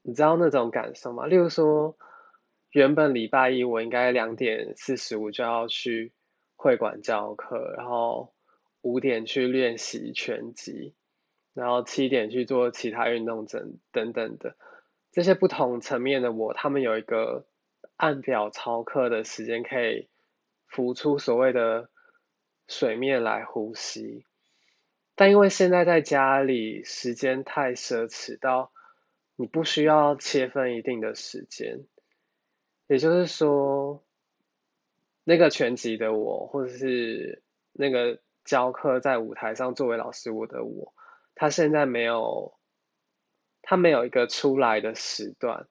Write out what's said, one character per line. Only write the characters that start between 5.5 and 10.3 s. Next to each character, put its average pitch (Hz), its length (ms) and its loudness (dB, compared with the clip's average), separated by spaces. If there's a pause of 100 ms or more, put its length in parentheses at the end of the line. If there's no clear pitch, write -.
去 113 420 -4 (460)
会 127 180 4
馆 107 260 -4
教 107 340 -4
课， - 420 -8
然 120 100 -10
后 117 460 -4 (480)
五 123 180 -2
点 113 260 0
去 127 220 -2
练 127 300 0
习 - 340 -10
拳 117 420 -8